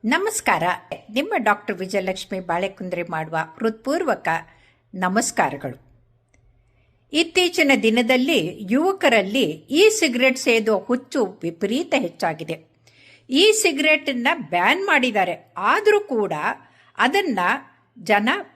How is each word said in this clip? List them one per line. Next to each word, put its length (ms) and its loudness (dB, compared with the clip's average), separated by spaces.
ನಮಸ್ಕಾರ. 560 0
ನಿಮ್ಮ 240 -4
ಡಾಕ್ಟರ್ 400 0
ವಿಜಯಲಕ್ಷ್ಮಿ 640 -6
ಬಾಳೆಕುಂದ್ರೆ 640 -6
ಮಾಡುವ 340 -6
ಹೃತ್ಪೂರ್ವಕ 880 -2
ನಮಸ್ಕಾರಗಳು. 1080 -4
ಇತ್ತೀಚಿನ 580 2
ದಿನದಲ್ಲಿ 880 2
ಯುವಕರಲ್ಲಿ 760 2
ಇ 400 2
ಸಿಗರೆಟ್ 480 0
ಸೇದುವ 420 2
ಹುಚ್ಚು 640 -2
ವಿಪರೀತ 540 -4
ಹೆಚ್ಚಾಗಿದೆ. 720 -4
ಇ 220 4
ಸಿಗರೆಟನ್ನ 760 0
ಬ್ಯಾನ್ 360 2
ಮಾಡಿದ್ದಾರೆ, 720 0
ಆದ್ರೂ 420 2
ಕೂಡ 340 -2
ಅದನ್ನ 420 0
ಜನ 260 2